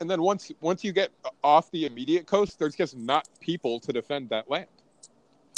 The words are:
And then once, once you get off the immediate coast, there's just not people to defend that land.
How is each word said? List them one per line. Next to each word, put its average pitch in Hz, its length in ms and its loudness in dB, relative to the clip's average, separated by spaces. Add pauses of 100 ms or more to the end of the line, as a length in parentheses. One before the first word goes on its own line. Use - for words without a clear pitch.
And 170 100 -6
then 175 120 0
once, 196 280 0 (100)
once 175 220 -2
you 202 100 -4
get 190 180 2 (340)
off 151 260 6
the 160 160 -4
immediate 131 400 -2
coast, 202 320 0
there's 151 160 -2
just 160 220 -2
not 127 320 0 (120)
people 131 400 -2
to 135 120 -6
defend 123 380 -4
that 113 200 -4
land. 165 160 -4 (920)